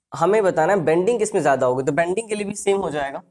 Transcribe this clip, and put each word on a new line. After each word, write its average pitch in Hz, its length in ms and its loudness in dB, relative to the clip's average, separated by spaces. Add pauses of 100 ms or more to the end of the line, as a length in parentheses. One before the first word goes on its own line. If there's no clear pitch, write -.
(120)
हमें 190 300 2
बताना 185 300 2
है 208 100 2
बेंडिंग 185 360 2
किस 214 160 -2
में 185 60 0
ज़्यादा 135 260 2
होगी, 127 180 0
तो 147 80 -2
बेंडिंग 180 360 -2
के 214 60 -6
लिए 208 120 -4
भी 202 100 -8
सेम 196 240 0
हो 175 100 -4
जाएगा। 143 400 -6